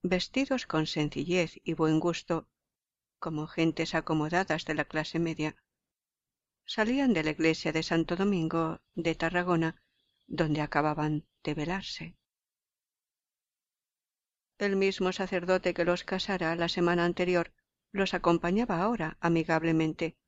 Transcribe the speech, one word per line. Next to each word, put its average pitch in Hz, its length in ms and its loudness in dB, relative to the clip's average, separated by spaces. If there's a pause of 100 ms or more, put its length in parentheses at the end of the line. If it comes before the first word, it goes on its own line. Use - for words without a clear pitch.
vestidos 247 640 -2
con 156 220 -2
sencillez 160 760 -2
y 165 100 -2
buen 156 240 2
gusto, 165 500 -2 (720)
como 156 300 -6
gentes 165 480 0
acomodadas 160 680 0
de 160 100 -4
la 151 100 -2
clase 156 340 -4
media, 156 380 -4 (1080)
salían 247 480 2
de 160 120 2
la 156 60 0
iglesia 160 420 0
de 160 100 0
Santo 165 320 0
Domingo 170 680 0 (140)
de 165 220 -2
Tarragona, 170 680 0 (460)
donde 156 320 0
acababan 151 680 0 (160)
de 151 120 -4
velarse. 165 600 -8 (2500)
El 196 200 0
mismo 190 340 2
sacerdote 185 640 0
que 170 100 2
los 175 200 0
casara 175 500 -2
la 170 140 -2
semana 175 360 2
anterior 175 480 0 (380)
los 196 240 0
acompañaba 175 680 2
ahora 196 400 -2
amigablemente 160 960 2 (120)